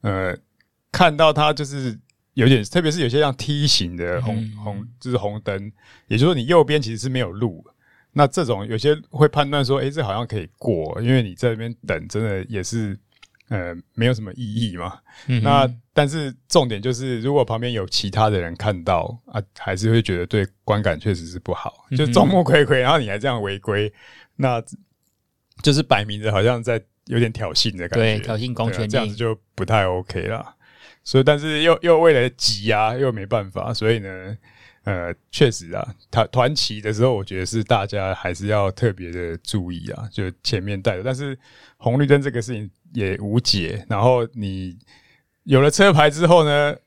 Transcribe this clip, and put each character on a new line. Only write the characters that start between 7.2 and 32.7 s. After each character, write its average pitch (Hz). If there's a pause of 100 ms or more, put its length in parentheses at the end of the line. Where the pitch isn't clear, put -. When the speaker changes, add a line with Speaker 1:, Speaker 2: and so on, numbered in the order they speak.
Speaker 1:
路， 98 (480)
那 143
这 165
种 104
有 110
些 151 (140)
会 147
判 143
断 143
说， 135
诶， 131
这 143
好 98
像 113
可 107
以 82
过， 85
因 120
为 131
你 98
在 123
那 113
边 117 (100)
等 87
真 104
的 98
也 101
是， 104 (520)
呃， 87 (200)
没 113
有 127
什 110
么 98
意 110
义 110
嘛。 87 (280)
Speaker 2:
嗯 123
哼。 113
Speaker 1:
那 135 (180)
但 147
是 143 (140)
重 147
点 107
就 127
是， 123
如 135
果 135
旁 113
边 123
有 104
其 -
他 107
的 98
人 85
看 98
到 87
啊， 104 (160)
还 95
是 110
会 117
觉 98
得 87
对 98 (180)
观 104
感 90
确 101
实 85
是 90
不 -
好， -
Speaker 2:
嗯 135
哼。 -
Speaker 1:
就 143
众 120
目 185
睽 147
睽， 131
然 127
后 160
你 120
还 101
这 120
样 120
违 98
规， 104 (440)
那 123 (1000)
就 147
是 143
摆 107
明 104
着 107
好 98
像 117
在 113 (240)
有 117
点 117
挑 101
衅 -
的 87
感 92
觉。 110
Speaker 2:
对， -
挑 110
衅 123
公 113
权 107
力。 104
Speaker 1:
对 -
啊， -
这 110
样 110
子 104
就 113 (160)
不 95
太 104
OK 90
啦。 - (500)
所 -
以， 135
但 147
是 151
又， 165
又 170
为 165
了 123
急 107